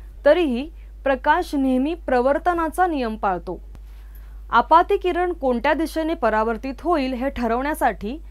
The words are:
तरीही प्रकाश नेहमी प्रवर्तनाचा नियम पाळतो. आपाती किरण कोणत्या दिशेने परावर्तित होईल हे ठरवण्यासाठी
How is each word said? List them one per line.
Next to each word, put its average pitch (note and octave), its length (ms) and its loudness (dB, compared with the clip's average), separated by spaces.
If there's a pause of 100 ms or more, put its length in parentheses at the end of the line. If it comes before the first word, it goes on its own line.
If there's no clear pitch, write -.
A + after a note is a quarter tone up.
(240)
तरीही D4 460 4 (340)
प्रकाश D4 500 2
नेहमी C4+ 400 2
प्रवर्तनाचा D#4+ 920 0
नियम B3+ 300 -2
पाळतो. F#3+ 440 -2 (920)
आपाती E4+ 460 6
किरण F4+ 360 0
कोणत्या C4+ 400 0
दिशेने D#4+ 420 -2
परावर्तित A3+ 640 0
होईल C#4 320 0
हे B3+ 160 -4
ठरवण्यासाठी B3 920 -2 (100)